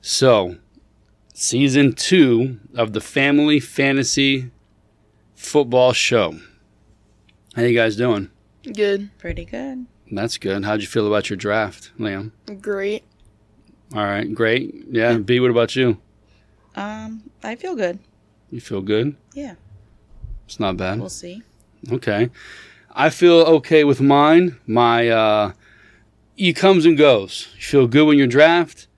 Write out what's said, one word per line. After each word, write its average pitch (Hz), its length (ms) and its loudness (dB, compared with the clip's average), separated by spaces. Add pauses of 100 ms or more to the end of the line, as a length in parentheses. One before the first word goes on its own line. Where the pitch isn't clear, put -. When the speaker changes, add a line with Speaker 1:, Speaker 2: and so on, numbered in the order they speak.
Speaker 1:
So, 104 580 0 (760)
season 135 580 0
two 127 680 2 (120)
of 113 200 -4
the 104 80 -6
Family 143 580 0
Fantasy 135 960 -2 (800)
Football 127 580 2
Show. 95 460 -2 (1200)
How 120 60 -2
you 120 140 2
guys 113 200 0
doing? 107 340 -2 (320)
Speaker 2:
Good. 202 560 -4
Speaker 3:
Pretty 175 260 -12
good. 254 420 -14 (260)
Speaker 1:
That's 107 260 -8
good. 98 260 -6
How'd 107 180 -4
you 107 40 -12
feel 107 220 -2
about 104 220 -2
your 104 60 -8
draft, 104 640 -6
Liam? 107 320 -8 (300)
Speaker 2:
Great. 104 420 -8 (920)
Speaker 1:
All 107 120 -4
right, 101 280 -4
great. 113 560 -4
Yeah, 117 220 0
Speaker 3:
Yeah. 117 80 0
Speaker 1:
B, 117 220 -2
what 123 100 2
about 117 240 0
you? 123 260 0 (760)
Speaker 3:
Um, 220 520 -12 (140)
I 220 140 -12
feel 370 180 -10
good. 190 240 -6 (540)
Speaker 1:
You 123 80 -12
feel 98 220 -8
good? 113 340 -2 (180)
Speaker 3:
Yeah. 277 220 -14 (880)
Speaker 1:
It's - 140 -16
not 95 160 -4
bad. 92 240 -6
Speaker 3:
We'll - 80 -12
see. 185 340 -18 (480)
Speaker 1:
Okay. 117 400 -4 (640)
I 147 180 2
feel 170 300 4
okay 160 420 4
with 139 180 2
mine. 147 640 4
My, 117 440 2
uh, 107 440 0 (840)
it 185 220 0
comes 185 300 4
and 165 100 4
goes. 127 580 2
You - 60 -20
feel 135 260 2
good 135 200 4
when 151 100 4
you 139 100 4
draft 160 720 2